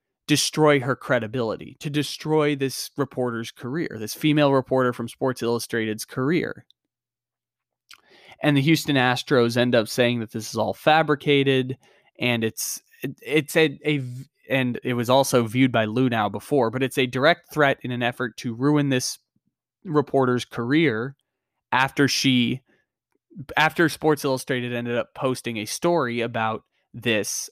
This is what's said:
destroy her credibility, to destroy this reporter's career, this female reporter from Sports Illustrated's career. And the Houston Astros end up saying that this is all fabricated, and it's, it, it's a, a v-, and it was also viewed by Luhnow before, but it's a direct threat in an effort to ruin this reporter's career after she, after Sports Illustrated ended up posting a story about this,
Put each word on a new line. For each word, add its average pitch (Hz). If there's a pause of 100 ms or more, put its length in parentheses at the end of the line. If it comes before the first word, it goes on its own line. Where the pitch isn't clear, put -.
(280)
destroy 147
her 123
credibility, 113
to 156
destroy 147
this 135
reporter's 120
career, 131
this 110
female 147
reporter 127
from 117
Sports 131
Illustrated's 113
career. - (1800)
And 147
the 139
Houston 151
Astros 123
end 123
up 110
saying 120
that 107
this 110
is 110
all 107
fabricated, 143 (420)
and 120
it's, - (200)
it, 143
it's 143
a, 147
a 151
v-, 127 (220)
and 127
it 123
was 120
also 131
viewed 123
by 113
Luhnow 110
before, 113
but 127
it's 127
a 131
direct 131
threat 139
in 123
an 123
effort 120
to 120
ruin 143
this 127 (640)
reporter's 135
career 127 (560)
after 131
she, 123 (960)
after 156
Sports 151
Illustrated 127
ended 120
up -
posting 123
a 104
story 131
about 113 (300)
this, 110